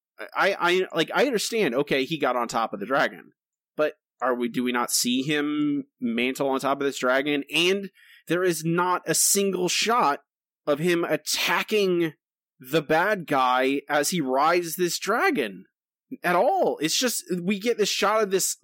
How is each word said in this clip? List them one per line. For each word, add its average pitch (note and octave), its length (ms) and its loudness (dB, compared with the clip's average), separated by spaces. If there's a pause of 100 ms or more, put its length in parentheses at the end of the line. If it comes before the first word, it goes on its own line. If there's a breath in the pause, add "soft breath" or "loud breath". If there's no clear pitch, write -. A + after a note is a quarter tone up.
(200)
I, E3 400 -2
I, F3 360 0
like, D#3+ 180 0
I F#3+ 120 4
understand, G#3+ 500 0
okay, C#3 300 0
he D3+ 120 -4
got B2+ 200 0
on A#2+ 100 -2
top A2+ 260 -2
of G2+ 60 -6
the G2 60 -10
dragon, A2+ 460 -2 (440)
but D3+ 180 0 (280)
are B2+ 120 0
we, A#2+ 140 -2
do A#2+ 160 -2
we B2 80 0
not B2 200 -2
see B2 300 0
him D3 640 -2 (140)
mantle B2 500 -2
on C3+ 100 0
top C#3 200 -2
of C#3 60 -2
this C3+ 140 -4
dragon? C#3 440 0 (100)
And F#3 360 0 (380 loud breath)
there F3 160 0
is D#3+ 200 0
not F3+ 420 0
a E3 80 0
single F#3 540 0
shot G3+ 540 0 (440)
of C#3+ 140 0
him E3+ 240 2
attacking F#3 1080 0 (460)
the C3+ 220 -2
bad E3 460 0
guy C3 600 2
as D3 200 2
he F3+ 120 0
rides D#3 560 2
this F3 200 0
dragon D#3+ 680 -2 (580)
at F3 120 2
all. B3 460 2
It's D#3+ 160 0
just, - 280 -2 (180)
we G3 160 -2
get A3+ 180 -2
this G3 120 0
shot G#3+ 340 0
of F#3+ 80 -2
this, F#3 320 0